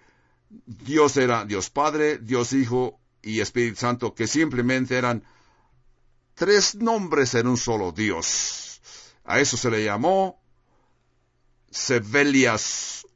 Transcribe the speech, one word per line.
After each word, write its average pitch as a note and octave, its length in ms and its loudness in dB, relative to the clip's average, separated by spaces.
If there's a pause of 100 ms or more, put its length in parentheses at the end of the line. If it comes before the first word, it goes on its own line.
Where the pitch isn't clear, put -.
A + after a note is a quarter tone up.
(640)
Dios C#3+ 520 2
era A#2+ 280 2
Dios G2+ 260 -6
Padre, D3+ 480 0
Dios A#2+ 340 -2
Hijo B2+ 460 -2 (240)
y A2 160 -4
Espíritu A#2 380 -2
Santo, B2 360 -2
que A2+ 140 -4
simplemente B2+ 680 0
eran B2 280 0 (1120)
tres G3 400 4
nombres F#3+ 580 0
en A#2 140 2
un B2 100 2
solo G#2+ 340 -2
Dios. - 880 -4 (440)
A A2+ 140 0
eso C#3 180 2
se A#2+ 140 0
le G#2+ 120 0
llamó F3 560 0 (1300)
Sebelias, A#2+ 1400 0